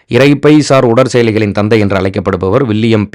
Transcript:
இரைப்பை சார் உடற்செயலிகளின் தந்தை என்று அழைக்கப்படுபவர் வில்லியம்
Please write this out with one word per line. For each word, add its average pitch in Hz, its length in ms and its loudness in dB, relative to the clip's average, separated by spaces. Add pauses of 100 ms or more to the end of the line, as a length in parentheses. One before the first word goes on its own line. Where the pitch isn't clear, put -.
இரைப்பை 143 500 2
சார் 135 280 2
உடற்செயலிகளின் 113 640 0
தந்தை 107 260 0
என்று 101 180 -2
அழைக்கப்படுபவர் 95 680 -2
வில்லியம் 107 500 -2